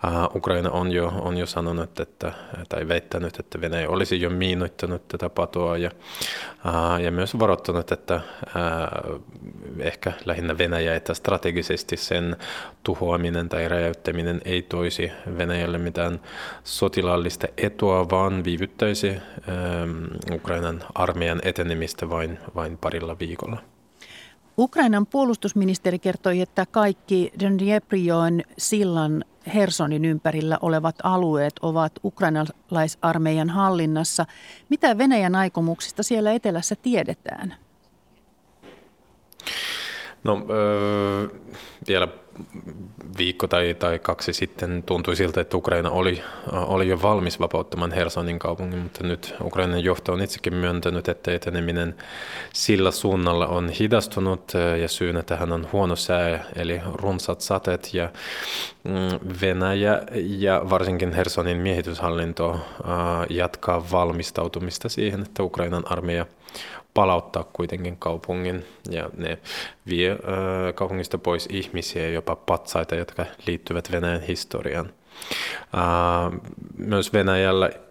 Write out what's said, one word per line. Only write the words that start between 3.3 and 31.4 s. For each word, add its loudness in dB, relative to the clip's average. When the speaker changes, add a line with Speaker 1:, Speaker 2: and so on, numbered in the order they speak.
Speaker 1:
että -10
Venäjä -2
olisi 0
jo 0
miinoittanut -2
tätä -4
patoa 0
ja, 0
ää, 2
ja 2
myös 0
varoittanut, 2
että, -2
ää, -2
ehkä -2
lähinnä -2
Venäjä, 2
että -2
strategisesti 0
sen -2
tuhoaminen 0
tai -2
räjäyttäminen 0
ei -2
toisi -2
Venäjälle 0
mitään -2
sotilaallista 0
etua, 2
vaan 2
viivyttäisi, 0
ää, -4
Ukrainan -4
armeijan 0
etenemistä -2
vain, -2
vain -6
parilla -4
viikolla. -8
Speaker 2:
Ukrainan 4
puolustusministeri 2
kertoi, 2
että 0
kaikki 2
Dnieprijoen 4
sillan 2
Hersonin 4
ympärillä 2
olevat 2
alueet 2